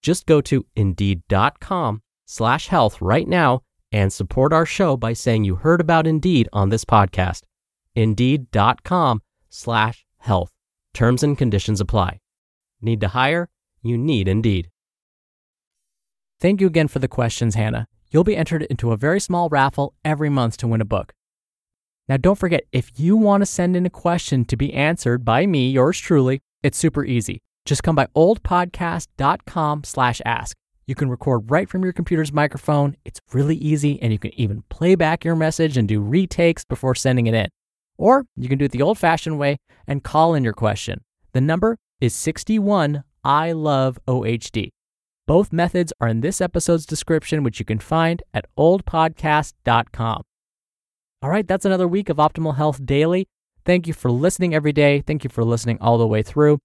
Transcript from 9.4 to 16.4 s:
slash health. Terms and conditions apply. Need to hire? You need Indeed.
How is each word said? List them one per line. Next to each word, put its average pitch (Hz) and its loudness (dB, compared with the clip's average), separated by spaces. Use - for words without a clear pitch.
slash 113 -2
health. 90 -2
Terms 123 2
and 147 0
conditions 104 0
apply. 95 -2
Need 110 -2
to 101 -2
hire? 143 -2
You 117 -4
need 117 0
Indeed. 95 0